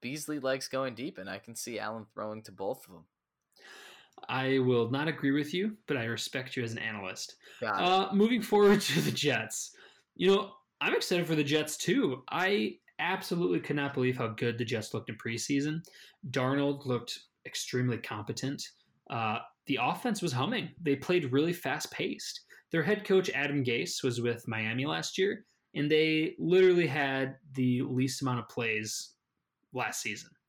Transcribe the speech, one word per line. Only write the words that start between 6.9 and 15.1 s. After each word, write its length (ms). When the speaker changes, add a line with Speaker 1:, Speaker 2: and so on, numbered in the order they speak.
Speaker 1:
Got 180
it. 80
Speaker 2:
Uh, 260
moving 280
forward 400
<laughs> 0
to 200
the 100
Jets. 640
You 120
know, 240
I'm 120
excited 320
for 100
the 80
Jets, 340
too. 520
I 460
absolutely 600
could 160
not 180
believe 240
how 100
good 300
the 80
Jets 280
looked 160
in 80